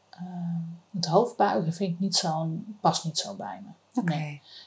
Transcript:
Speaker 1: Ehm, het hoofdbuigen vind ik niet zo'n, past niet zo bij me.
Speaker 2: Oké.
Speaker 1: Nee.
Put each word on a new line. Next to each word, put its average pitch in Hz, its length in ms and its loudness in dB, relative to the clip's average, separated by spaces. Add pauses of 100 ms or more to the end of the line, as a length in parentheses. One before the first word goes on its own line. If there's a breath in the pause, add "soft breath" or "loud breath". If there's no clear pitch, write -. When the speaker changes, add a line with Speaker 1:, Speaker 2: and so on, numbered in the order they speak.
Speaker 1:
Ehm, 175 500 -4 (360)
het 165 100 -2
hoofdbuigen 190 680 4
vind 190 200 0
ik 170 60 -6
niet 190 160 0
zo'n, 165 640 0
past - 220 4
niet 160 140 -2
zo - 180 -4
bij 98 280 -10
me. - 380 -8
Speaker 2:
Oké. 175 120 2
Speaker 1:
Nee. 151 280 -4 (260 soft breath)